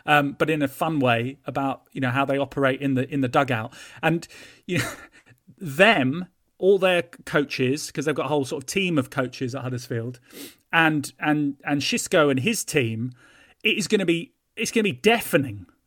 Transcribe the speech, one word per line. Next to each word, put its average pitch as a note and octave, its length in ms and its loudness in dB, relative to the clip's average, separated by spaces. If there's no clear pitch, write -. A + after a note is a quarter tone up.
um, C#3+ 320 4
but D#3+ 100 2
in D3+ 140 0
a C3+ 60 0
fun D#3+ 320 -2
way B2 440 2
about, C#3 380 -4
you D3 80 -8
know, C3 100 0
how C#3 140 0
they C#3 140 0
operate C3+ 420 0
in C#3 140 0
the, B2+ 180 0
in C#3+ 80 -2
the C3 80 0
dugout. B2 460 0
And, D#3+ 240 0
you F3+ 140 -4
know, A#2+ 120 -4
<laughs> - 380 -20
them, E3+ 680 2
all F#3+ 200 4
their F3+ 240 2
coaches, C#3 680 -2
'cause D3+ 160 -6
they've D3+ 80 0
got C3 120 -2
a - 40 -6
whole D3 140 0
sort C#3 180 -6
of - 40 -14
team F3+ 320 0
of B2 120 -2
coaches B2+ 440 -4
at C3 80 -8
Huddersfield, B2 580 -6
and, D#3 460 2
and, D3 460 0
and C#3+ 160 0
Xisco D#3+ 500 2
and C3 100 2
his G3+ 240 -2
team, A#2+ 480 -2
it F3 160 0
is F3 100 -4
gonna G3 180 2
be, E3+ 260 -2
it's E3+ 140 -4
gonna A3+ 140 2
be F#3+ 80 2
deafening. C#3 760 0